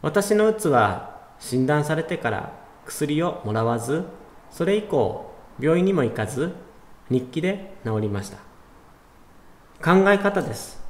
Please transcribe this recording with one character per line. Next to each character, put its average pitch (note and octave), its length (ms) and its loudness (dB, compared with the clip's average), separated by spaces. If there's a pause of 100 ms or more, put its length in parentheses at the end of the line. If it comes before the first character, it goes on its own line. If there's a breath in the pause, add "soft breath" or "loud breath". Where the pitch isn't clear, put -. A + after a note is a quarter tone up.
私 G3 320 2
の G#3+ 140 4
う A3 60 4
つ G3+ 140 -2
は G#2 480 2 (220)
診 B2+ 260 -2
断 D3 200 2
さ D3+ 100 -2
れ D#3+ 80 -2
て C3+ 160 -4
か A#2+ 120 -2
ら - 220 -6 (320)
薬 D3+ 380 -2
を E3+ 220 -2
も G#2+ 80 -2
ら A2+ 120 2
わ A#2 140 2
ず、 C#3 260 -2 (460)
そ - 140 -4
れ G3 120 2
以 G#3+ 60 0
降 C3 480 0 (300)
病 D#3+ 180 4
院 F3+ 60 4
に F#3+ 80 4
も E3 100 2
行 A#2 100 0
か G#2+ 140 -2
ず、 D3 260 -4 (560)
日 B2+ 180 2
記 D#3 140 -6
で G3 340 -4 (100)
治 A2 180 -2
り A2 60 0
ま G2+ 140 -4
し - 80 -12
た。 - 80 -16 (1400)
考 F#3+ 280 6
え G3+ 80 6
方 G3+ 240 0
で - 120 -4
す。 - 360 -12